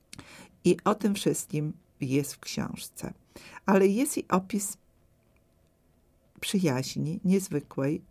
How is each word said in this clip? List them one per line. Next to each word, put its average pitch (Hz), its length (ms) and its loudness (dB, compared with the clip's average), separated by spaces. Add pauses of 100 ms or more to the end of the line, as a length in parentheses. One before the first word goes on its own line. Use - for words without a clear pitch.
(640)
I 175 200 6
o 214 100 4
tym 208 200 0
wszystkim 151 580 -2 (280)
jest 135 340 -2
w - 60 -20
książce. - 720 -8 (540)
Ale 196 200 6
jest 226 320 2
i - 100 -8
opis 190 480 -2 (1600)
przyjaźni 147 840 -2
niezwykłej 156 880 0